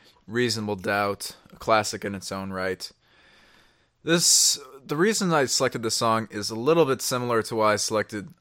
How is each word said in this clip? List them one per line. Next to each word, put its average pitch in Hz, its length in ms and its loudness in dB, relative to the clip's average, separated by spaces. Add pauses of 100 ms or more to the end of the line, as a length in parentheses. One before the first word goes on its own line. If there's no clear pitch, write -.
(260)
Reasonable 110 500 -2
Doubt, 101 580 -2 (160)
a - 60 -20
classic 107 480 0
in 101 100 -6
its 95 160 -12
own 95 200 -8
right. 95 420 -6 (1120)
This, - 540 4 (280)
the 147 100 -4
reason 196 360 2
I 143 140 4
selected 123 360 0
this 113 120 -2
song 113 360 0
is 104 200 -6
a 113 40 -8
little 151 300 4
bit 131 160 0
similar 120 440 0
to 120 120 -6
why 107 160 4
I 104 40 2
selected, 104 520 -4 (120)